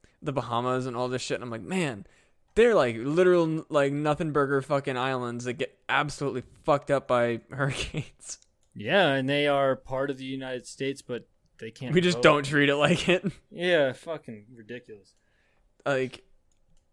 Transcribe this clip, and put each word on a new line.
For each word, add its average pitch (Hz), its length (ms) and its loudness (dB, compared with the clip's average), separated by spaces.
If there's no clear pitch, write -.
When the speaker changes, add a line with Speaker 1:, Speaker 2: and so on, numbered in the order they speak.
Speaker 1:
the 147 100 -6
Bahamas 127 540 -2
and 123 100 -8
all 123 120 -2
this 127 140 -4
shit, 147 140 -4
and - 80 -10
I'm 123 60 -10
like, 113 120 -10
"Man, 139 440 -4
they're, 226 200 6
like, 123 220 4
literal, 160 720 2
like, 143 240 2
nothing 151 380 -2
burger 139 300 2
fucking 135 360 -2
islands 123 480 -4
that 123 80 -4
get - 240 -6
absolutely 135 540 -2
fucked 143 280 0
up 135 160 0
by 120 380 2
<laughs> - 60 -20
hurricanes." - 880 -6
Speaker 2:
Yeah, 156 360 2
and 135 180 0
they 143 200 2
are 139 280 4
part 131 340 -4
of 135 80 -6
the 135 80 -12
United 131 400 -8
States, 139 360 -6
but 117 260 -10
they 113 120 -12
can't 131 220 -6
Speaker 1:
We 170 80 6
just 175 180 2
Speaker 2:
vote. 123 40 2
Speaker 1:
don't 147 220 6
treat 143 240 2
it 143 60 2
like 147 340 2
it. 180 160 2
<laughs> - 100 -20
Speaker 2:
Yeah, 170 400 2
fucking 120 540 -14
ridiculous. 113 580 -18
Speaker 1:
Like, 131 380 -2